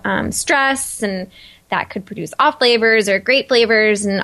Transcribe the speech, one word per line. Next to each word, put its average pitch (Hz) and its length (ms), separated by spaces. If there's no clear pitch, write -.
um, 196 260
stress, 269 680
and 190 300
that - 200
could 190 160
produce 170 320
off 302 220
flavors 226 500
or 196 80
great 247 300
flavors 214 580
and 196 180